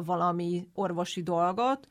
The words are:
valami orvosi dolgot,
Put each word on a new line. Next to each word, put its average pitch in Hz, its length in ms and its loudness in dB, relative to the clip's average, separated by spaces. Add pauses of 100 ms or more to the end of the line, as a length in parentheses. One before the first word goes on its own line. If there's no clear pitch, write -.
valami 175 680 0
orvosi 180 500 -2
dolgot, 185 680 0